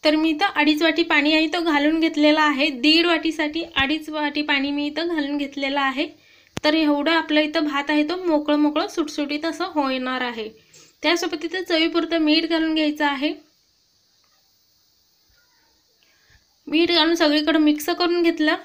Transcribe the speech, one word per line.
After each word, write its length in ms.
तर 120
मी 140
इथं 260
अडीच 260
वाटी 220
पाणी 300
आहे 140
तो 140
घालून 380
घेतलेला 420
आहे. 300
दीड 340
वाटीसाठी 580
अडीच 340
वाटी 320
पाणी 300
मी 140
इथं 220
घालून 300
घेतलेलं 420
आहे. 280
तर 100
एवढं 380
आपलं 300
इथं 240
भात 240
आहे 200
तो 60
मोकळं 340
मोकळं 280
सुटसुटीत 580
असं 280
होणार 480
आहे. 260
त्यासोबत 420
इथं 180
चवीपुरतं 540
मीठ 280
घालून 300
घ्यायचं 300
आहे. 280
मीठ 240
घालून 240
सगळीकडे 440
मिक्स 300
करून 340
घेतलं. 420